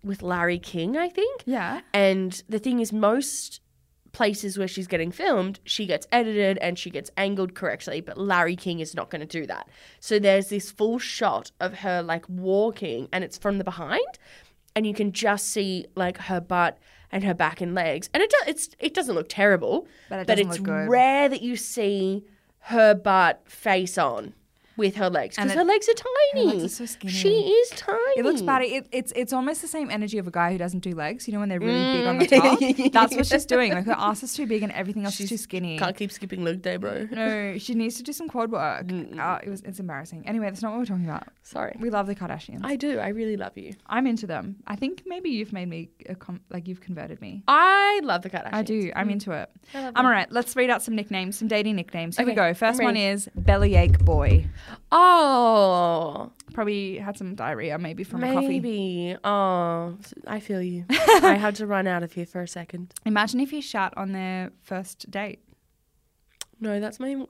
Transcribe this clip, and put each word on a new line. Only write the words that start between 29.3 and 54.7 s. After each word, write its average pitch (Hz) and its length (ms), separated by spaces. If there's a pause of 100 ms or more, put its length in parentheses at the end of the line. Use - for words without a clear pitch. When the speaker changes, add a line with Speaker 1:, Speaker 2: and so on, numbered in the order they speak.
Speaker 2:
almost 269 260
the 330 80
same 302 220
energy 214 260
of 190 100
a 180 40
guy 175 200
who 190 60
doesn't 180 240
do 180 120
legs, 160 360
you 208 60
know, 208 60
when 202 100
they're 180 100
really 247 380
big 247 80
on 247 120
the 349 80
Speaker 1:
Mm. 262 500
<laughs> 262 80
Speaker 2:
top. 262 80
That's 226 220
what - 120
she's 277 180
doing. 247 300
Like, 180 100
her 226 80
ass 208 300
is 254 100
too 294 140
big 220 160
and 208 100
everything 202 320
else 202 160
is 196 80
Speaker 1:
She's - 0
Speaker 2:
too 233 80
skinny. 180 420
Speaker 1:
Can't 185 160
keep 196 160
skipping 185 320
leg 170 200
day, 180 160
bro. 202 340
Speaker 2:
No, 214 460
she 240 160
needs 226 240
to 240 40
do 285 120
some 330 160
quad 226 200
work. 151 360
Speaker 1:
Mm-mm. 180 320
Speaker 2:
Uh, 165 240
it 202 80
was, 196 100
it's 196 180
embarrassing. 160 480
Anyway, 220 200
that's 190 160
not 220 100
what 226 60
we're 247 80
talking 185 180
about. 156 240 (140)
Speaker 1:
Sorry. - 360
Speaker 2:
We 226 120
love 202 160
the 202 80
Kardashians. 180 500
Speaker 1:
I 277 120
do. 269 220
I 202 100
really 220 280
love 190 220
you. 98 160 (140)
Speaker 2:
I'm 254 180
into 226 200
them. 175 300 (100)
I 208 100
think 277 280
maybe 370 240
you've 214 240
made 180 160
me, 165 220 (180)
a 185 60
com-, 185 340
like, 175 180
you've 185 140
converted 160 400
me. 196 260
Speaker 1:
I 392 560
love 180 200
the 190 80
Kardashians. - 240
Speaker 2:
I 214 80
do. 214 340
I'm 202 120
Speaker 1:
Mm. 202 40
Speaker 2:
into 202 200
it. - 180 (240)
Speaker 1:
I 277 40
love 269 100
Speaker 2:
Um, 233 80
Speaker 1:
them. 254 100
Speaker 2:
all 247 40
right, 196 220
let's 240 240
read 247 140
out 233 120
some 226 140
nicknames, 202 400
some 226 100
dating 208 300
nicknames. 170 400
Here 247 80
we 240 80
Speaker 1:
Okay, 214 40
Speaker 2:
go. 175 180
First 226 260
Speaker 1:
I'm 226 60
Speaker 2:
one 233 80
Speaker 1:
ready. 208 140
Speaker 2:
is 202 280
Bellyache 196 680
Boy. 151 440 (440)